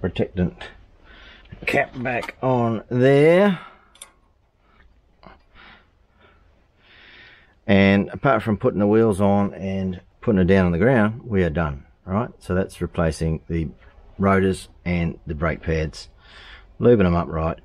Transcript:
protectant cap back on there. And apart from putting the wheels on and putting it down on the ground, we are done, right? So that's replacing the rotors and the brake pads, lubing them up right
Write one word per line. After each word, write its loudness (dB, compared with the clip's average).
protectant -4
cap -2
back -8
on 0
there. 4
And 4
apart 0
from -2
putting -2
the 2
wheels 2
on 2
and -6
putting 0
it 4
down 4
on 0
the 0
ground, 0
we -2
are 0
done, -6
right? -4
So -8
that's -4
replacing -4
the -4
rotors 0
and -2
the -10
brake -6
pads, -6
lubing 4
them 2
up -2
right -4